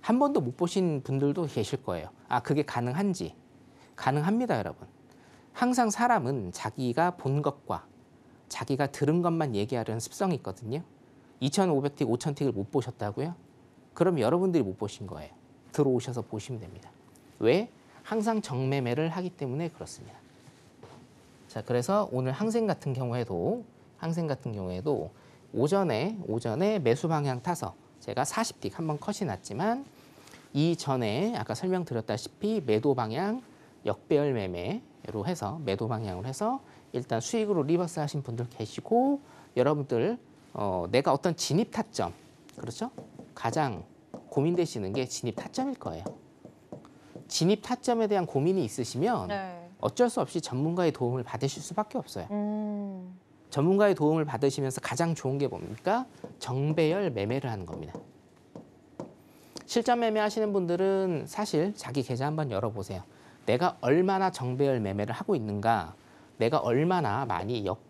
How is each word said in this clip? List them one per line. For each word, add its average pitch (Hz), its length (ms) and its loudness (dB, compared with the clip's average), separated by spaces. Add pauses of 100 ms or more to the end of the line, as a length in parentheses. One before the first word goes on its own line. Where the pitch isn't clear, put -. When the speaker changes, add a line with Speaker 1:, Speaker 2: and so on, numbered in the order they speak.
Speaker 1:
한 233 160 2
번도 277 240 4
못 123 160 -4
보신 175 440 0
분들도 143 440 0
계실 131 360 -4
거예요. 82 280 -6 (180)
아, 123 120 2
그게 143 220 0
가능한지. 170 720 -2 (640)
가능합니다, 160 640 2
여러분. - 280 -6 (680)
항상 247 340 4
사람은 139 640 2
자기가 131 600 0
본 139 280 0
것과 143 460 -4 (640)
자기가 139 380 -2
들은 151 340 2
것만 165 320 0
얘기하려는 110 460 -2
습성이 185 360 -2
있거든요. 113 460 -8 (580)
이천오백 143 560 2
틱, 120 140 0
오천 123 240 0
틱을 139 180 0
못 107 180 -4
보셨다고요? 127 640 -2 (600)
그럼 175 260 4
여러분들이 170 420 4
못 95 140 -2
보신 104 300 -6
거예요. 76 240 -12 (420)
들어오셔서 127 500 0
보시면 110 380 -8
됩니다. 92 300 -16 (480)
왜? 165 320 4 (320)
항상 214 400 0
정매매를 131 680 0
하기 175 220 -4
때문에 147 400 -4
그렇습니다. - 480 -14 (1300)
자, 110 140 -10
그래서 185 500 2
오늘 127 200 0
항생 220 340 0
같은 151 260 -2
경우에도, 123 720 -2 (320)
항생 165 300 -2
같은 131 260 -4
경우에도 95 580 -2 (420)
오전에, 165 760 2
오전에 135 540 0
매수 139 260 4
방향 143 340 0
타서 165 340 -4 (260)
제가 - 240 -2
사십 - 360 -4
틱 - 160 -6
한번 151 220 -2
컷이 - 280 -6
났지만, 180 580 -2 (680)
이전에 143 840 2
아까 110 180 -4
설명드렸다시피 180 1120 -2
매도 117 280 4
방향, 143 460 -2 (460)
역배열 143 460 2
매매로 104 920 -4
해서, 165 380 -4
매도 117 220 0
방향으로 107 400 -4
해서 214 340 -2 (320)
일단 120 280 -2
수익으로 208 420 0
리버스 165 380 0
하신 143 240 -2
분들 120 260 -4
계시고, 262 680 2 (360)
여러분들, 139 640 2 (360)
어, 92 360 -2
내가 139 220 4
어떤 156 240 2
진입 190 340 0
타점, 104 420 -2 (440)
그렇죠? - 340 -8 (440)
가장 113 500 -2 (460)
고민되시는 147 600 0
게 127 140 -2
진입 117 300 -6
타점일 262 420 -4
거예요. 80 260 -8 (1200)
진입 202 340 2
타점에 233 460 0
대한 196 180 2
고민이 165 380 2
있으시면 123 640 -2
Speaker 2:
네. 180 420 -8 (100)
Speaker 1:
어쩔 233 300 2
수 233 100 -2
없이 160 200 -2
전문가의 160 520 0
도움을 127 300 -2
받으실 139 400 -4
수밖에 214 360 -4
없어요. - 320 -8
Speaker 2:
음. 208 880 -6 (320)
Speaker 1:
전문가의 190 440 6
도움을 151 300 4
받으시면서 135 560 0
가장 165 340 0
좋은 139 240 -2
게 139 80 0
뭡니까? 180 600 -2 (340)
정배열 156 680 2
매매를 117 400 -2
하는 98 160 -6
겁니다. 78 280 -10 (1700)
실전 240 340 4
매매 220 200 2
하시는 208 320 2
분들은 185 760 2
사실 196 500 0
자기 131 260 -4
계좌 123 240 -2
한번 151 240 -2
열어보세요. 104 520 -4 (440)
내가 127 340 4
얼마나 185 500 4
정배열 127 500 0
매매를 104 340 0
하고 - 220 0
있는가, 104 580 2 (440)
내가 120 200 4
얼마나 139 680 2
많이 104 380 -2
역 92 140 -2 (120)